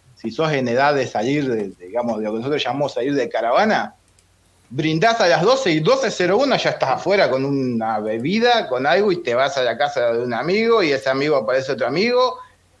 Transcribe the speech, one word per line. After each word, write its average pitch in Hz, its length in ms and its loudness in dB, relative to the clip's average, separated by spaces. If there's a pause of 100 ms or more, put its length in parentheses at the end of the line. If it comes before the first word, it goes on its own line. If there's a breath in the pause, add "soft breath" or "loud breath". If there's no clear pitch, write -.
(160)
si 113 160 -8
sos 156 220 -2
en 131 160 0
edad 139 260 2
de 131 120 0
salir, 131 440 -2
de, 107 180 -2 (160)
digamos, 113 340 -4
de 107 40 -4
lo 107 80 -4
que 110 60 -4
nosotros 135 260 -2
llamamos 135 300 -2
salir 131 220 -2
de 123 120 0
caravana, 135 680 0 (760)
brindás 160 500 0
a 196 80 4
las 160 140 4
doce 226 300 2
y 156 100 2
doce 247 280 2
cero 180 280 0
uno 262 180 2
ya 165 140 0
estás 127 220 0
afuera 170 380 2
con 131 140 0
una 123 560 -2
bebida, 180 720 0
con 127 160 -2
algo, 190 260 2
y 175 100 0
te 117 140 -2
vas 135 220 0
a 131 60 0
la 120 140 -2
casa 123 360 0
de 117 100 -2
un 123 100 -4
amigo, 208 480 0
y 151 120 2
ese 135 160 -2
amigo 143 260 0
aparece 131 380 0
otro 120 140 -2
amigo, 240 500 0 (420 loud breath)